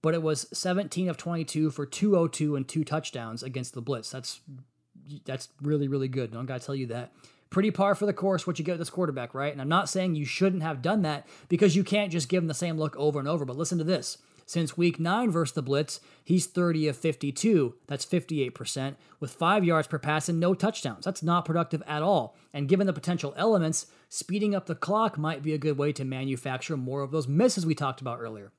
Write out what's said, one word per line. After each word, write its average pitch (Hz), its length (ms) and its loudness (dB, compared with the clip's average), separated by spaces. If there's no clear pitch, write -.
but 160 140 4
it 165 80 -2
was 156 280 0
seventeen 185 560 -2
of 165 80 -2
twenty-two 160 540 -2
for 143 160 -6
two 202 320 2
oh 170 100 4
two 151 280 0
and 131 120 -2
two 160 160 -2
touchdowns 120 600 -6
against 127 320 -8
the 123 80 -8
blitz. 117 260 -4
That's, - 300 -10
that's 135 240 -8
really, 143 260 2
really 135 200 0
good. 127 240 -4
Don't 117 160 -8
gotta 127 180 -8
tell 139 80 -6
you 135 140 -4
that. 120 260 -10
Pretty 202 180 4
par 196 240 4
for 208 140 0
the 202 40 2
course 185 360 0
what 170 100 -2
you 156 80 -4
get 180 60 -2
with 170 80 -2
this 165 100 -6
quarterback, 135 460 -4
right? 143 160 -2
And 139 100 -8
I'm 139 80 -4
not 175 200 4
saying 185 260 0
you 147 100 -2
shouldn't 185 380 2
have 151 180 -4
done 190 220 2
that 151 240 -2
because 175 260 6
you 196 80 6
can't 202 280 0
just 160 180 -2
give 185 120 2
him 165 60 -2
the 156 80 -2
same 165 240 -2
look 156 160 0
over 147 240 2
and 139 80 -4
over, 151 180 0
but 127 120 -8
listen 165 200 -2
to 160 60 0
this. 160 340 0
Since 165 260 0
week 170 240 2
nine 202 300 2
versus 165 240 0
the 151 80 -2
Blitz, 139 380 0
he's 175 240 2
thirty 165 400 2
of 135 100 -2
fifty-two. 151 760 2
That's 139 180 -6
fifty-eight 147 520 -2
percent, 135 420 -6
with 135 100 -6
five 190 340 4
yards 165 240 4
per 156 120 -4
pass 151 280 0
and 165 120 0
no 180 160 4
touchdowns. 180 500 -2
That's 190 160 -4
not 170 240 2
productive 165 400 0
at 151 160 -2
all. 160 340 2
And 143 160 -4
given 190 200 4
the 185 60 2
potential 143 440 -4
elements, 175 480 2
speeding 202 460 -2
up 185 100 -4
the 165 80 -6
clock 202 460 0
might 151 240 -2
be 156 100 0
a 151 60 -2
good 147 180 0
way 143 160 2
to 139 100 -6
manufacture 131 720 -4
more 135 280 -4
of 135 80 -8
those 151 160 -2
misses 185 360 4
we 160 120 2
talked 131 260 -4
about 120 180 -6
earlier. 107 400 -10